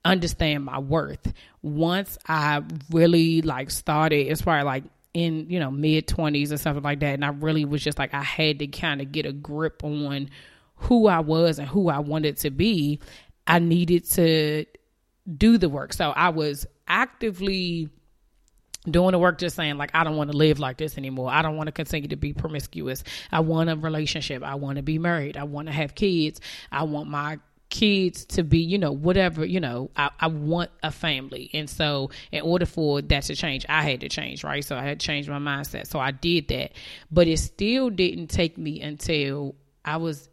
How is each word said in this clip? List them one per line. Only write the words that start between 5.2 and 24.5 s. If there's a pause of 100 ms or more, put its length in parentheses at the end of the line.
you
know,
mid
twenties
or
something
like
that,
and
I
really
was
just
like,
I
had
to
kinda
get
a
grip
on (460)
who
I
was
and
who
I
wanted
to
be, (460)
I
needed
to (720)
do
the
work.
So
I
was (220)
actively (1000)
doing
the
work,
just
saying,
like,
"I
don't
wanna
live
like
this
anymore.
I
don't
wanna
continue
to
be
promiscuous. (280)
I
want
a
relationship.
I